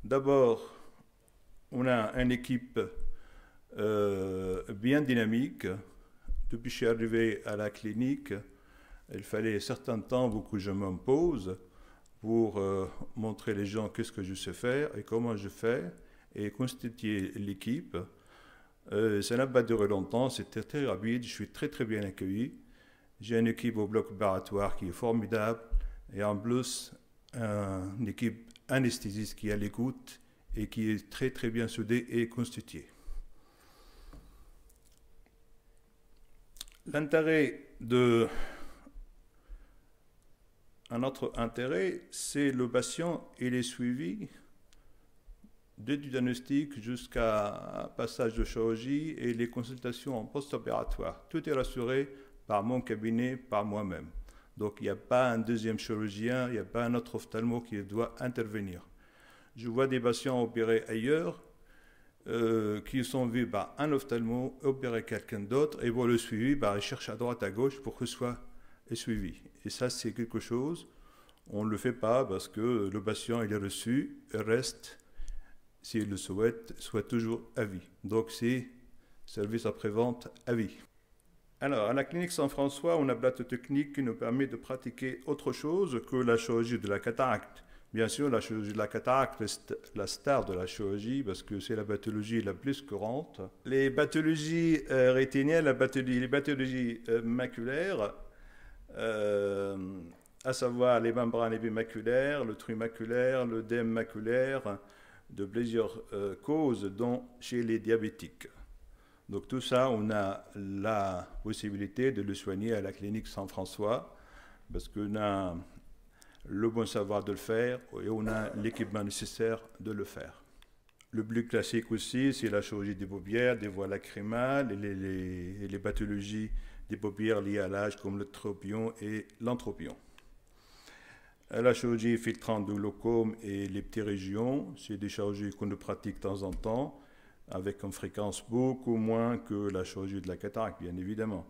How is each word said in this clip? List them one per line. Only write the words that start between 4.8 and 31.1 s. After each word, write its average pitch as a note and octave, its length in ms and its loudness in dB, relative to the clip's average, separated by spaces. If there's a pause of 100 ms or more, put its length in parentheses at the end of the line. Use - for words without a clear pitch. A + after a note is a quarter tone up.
dynamique. A#2+ 680 2 (840)
Depuis A#2+ 200 -2
que - 0 -
je - 60 -6
suis A#2+ 120 2
arrivé A2+ 580 4
à G#2+ 120 -2
la G#2 120 0
clinique, A#2+ 640 -2 (800)
il - 100 -6
fallait A2 340 0
un - 20 2
certain A#2 400 -2
temps B2+ 300 2
pour G#2+ 200 -4
que G#2+ 80 -2
je G2 140 -2
m'impose G2 840 2 (600)
pour, A2 380 4
euh, G2 300 0 (280)
montrer G#2+ 380 -4
les G2+ 140 0
gens G#2 220 -2
qu'est-ce A2+ 220 -4
que G#2 120 -6
je F#2+ 100 -6
sais - 180 -6
faire B2+ 460 -2
et G#2 60 -6
comment A2+ 340 0
je G2 120 -6
fais C3 420 0 (420)
et G#2 160 -2
constituer A2 840 -2
l'équipe. G#2+ 600 -4 (960)
Euh, G#2 300 4
ça A#2+ 160 0
n'a C3 80 4
pas B2+ 160 6
duré A2 260 6
longtemps, G#2 420 2
c'était - 340 -6
très C#3+ 220 -2
rapide, A2+ 380 0
je A2+ 60 -10
suis G#2 200 -6
très, - 200 -4
très C#3 160 -2
bien A2 160 0
accueilli. G2 540 -2 (680)
J'ai A2+ 160 0
une A2+ 100 6
équipe A2+ 300 0
au G#2+ 100 2
bloc G#2+ 240 2
opératoire G2 640 2
qui F#2+ 120 -2
est F2 40 -4
formidable A2+ 680 2 (500)
et G2+ 120 -2
en G#2 120 2
plus, A#2+ 560 0 (440)
un, G2 640 -2
une A2+ 80 0
équipe - 420 -2 (180)
anesthésiste A2+ 680 0
qui G#2+ 140 -4
est G#2 40 2
à - 20 2
l'écoute A2 640 -4 (360)
et G#2+ 120 0
qui A2 220 0
est G#2 220 0